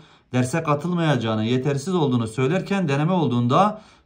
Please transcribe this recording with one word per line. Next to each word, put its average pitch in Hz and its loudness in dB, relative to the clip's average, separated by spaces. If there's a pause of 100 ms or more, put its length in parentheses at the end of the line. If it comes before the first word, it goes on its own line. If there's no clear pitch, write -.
(320)
derse 127 -2
katılmayacağını, 147 0
yetersiz 139 -2
olduğunu 127 0
söylerken 180 -2
deneme 147 0
olduğunda 151 2 (260)